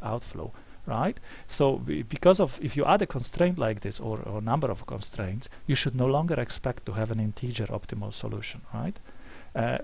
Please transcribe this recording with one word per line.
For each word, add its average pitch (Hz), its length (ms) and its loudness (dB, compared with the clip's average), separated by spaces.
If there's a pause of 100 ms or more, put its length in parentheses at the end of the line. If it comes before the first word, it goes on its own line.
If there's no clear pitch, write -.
outflow, - 480 -4 (340)
right? 127 320 0 (300)
So 139 300 4
be-, 123 260 -2
because 180 400 6
of, 131 180 2
if 151 140 -2
you 139 80 2
add 196 180 6
a 196 60 2
constraint 175 500 2
like 110 220 0
this 101 200 -4
or, 110 200 -2
or 107 220 -4
number 127 280 2
of 101 160 -4
constraints, 107 640 -4 (200)
you 139 80 4
should 127 200 2
no 127 100 4
longer 147 320 4
expect - 480 -2
to - 80 -4
have 110 180 0
an 113 80 0
integer 110 480 -2
optimal 104 440 -4
solution, 104 500 -6 (120)
right? 135 260 -4 (560)
Uh, 120 280 0